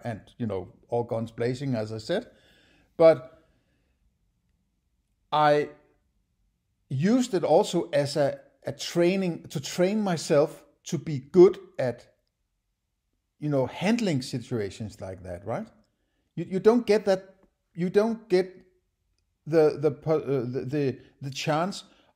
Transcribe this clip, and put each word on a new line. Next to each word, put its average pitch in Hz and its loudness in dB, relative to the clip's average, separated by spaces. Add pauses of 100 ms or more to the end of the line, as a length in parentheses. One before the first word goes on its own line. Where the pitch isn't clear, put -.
And, 117 -8 (160)
you 123 -6
know, 95 -8 (160)
all 120 -2
guns 113 -6
blazing, 131 -4
as 110 -4
I 110 -8
said. 170 -6 (720)
But 160 4 (1900)
I 147 2 (1200)
used 214 0
it 170 0
also 170 2
as 143 -2
a, 143 0 (280)
a 123 -6
training, 175 -2
to 156 -6
train 190 -2
myself 160 0 (200)
to - -6
be 143 -6
good 185 6 (220)
at, 127 -4 (1300)
you 147 -6
know, 139 2
handling 185 -2
situations 110 -8
like 95 -12
that, 90 -12
right? 156 -6 (680)
You, 165 -6
you 185 -4
don't 226 4
get 202 2
that, 190 -2 (380)
you 175 -4
don't 220 0
get 185 0 (840)
the, 156 4
the, 147 0
po-, 151 -2
uh, 135 -2
the, 123 -6
the, 139 -4 (220)
the 139 -10
chance 165 -4 (300)